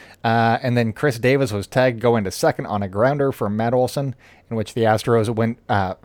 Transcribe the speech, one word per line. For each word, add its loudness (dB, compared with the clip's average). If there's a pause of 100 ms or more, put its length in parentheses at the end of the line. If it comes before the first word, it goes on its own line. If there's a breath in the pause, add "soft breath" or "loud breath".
(260 loud breath)
Uh, 2
and 0
then 0
Chris -2
Davis 2
was -4
tagged 0
going 2
to -4
second -2
on -4
a -6
grounder 0
for -4
Matt -2
Olson, -2 (340 soft breath)
in -6
which -6
the -2
Astros 2
went, -2
uh, 0 (100)